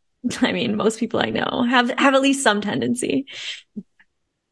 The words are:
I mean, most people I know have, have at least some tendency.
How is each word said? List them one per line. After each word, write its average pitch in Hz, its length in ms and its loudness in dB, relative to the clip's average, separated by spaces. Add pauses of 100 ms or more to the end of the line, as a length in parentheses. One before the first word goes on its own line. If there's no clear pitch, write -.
(400)
I - 120 2
mean, 185 240 -2
most 214 220 0
people - 220 0
I 220 100 0
know - 380 -2
have, 247 300 2
have 262 160 4
at 269 80 4
least 277 200 2
some 208 180 2
tendency. 247 680 -2 (1300)